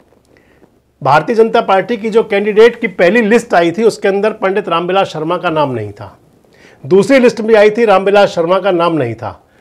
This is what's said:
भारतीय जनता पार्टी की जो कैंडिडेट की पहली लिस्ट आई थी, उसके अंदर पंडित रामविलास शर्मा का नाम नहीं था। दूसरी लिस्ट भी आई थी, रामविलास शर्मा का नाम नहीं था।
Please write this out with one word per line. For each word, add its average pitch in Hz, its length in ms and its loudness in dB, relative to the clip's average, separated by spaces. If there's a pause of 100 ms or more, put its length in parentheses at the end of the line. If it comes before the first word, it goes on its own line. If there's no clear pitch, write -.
(1040)
भारतीय 156 340 0
जनता 226 260 2
पार्टी 190 340 -2
की 208 140 -8
जो 214 140 0
कैंडिडेट 214 560 2
की 240 80 -4
पहली 202 340 2
लिस्ट 214 320 0
आई 170 180 2
थी, 202 100 -4
उसके 214 260 0
अंदर 196 240 -2
पंडित 190 360 -4
रामविलास 180 400 -2
शर्मा 160 280 -6
का 170 140 -4
नाम 151 220 -2
नहीं 107 200 -8
था। 98 240 -20 (680)
दूसरी 196 340 2
लिस्ट 240 240 2
भी 220 120 0
आई 214 160 6
थी, 226 140 -2
रामविलास 196 460 2
शर्मा 175 300 -2
का 196 120 -2
नाम 170 220 0
नहीं 120 200 -4
था। 107 160 -12 (300)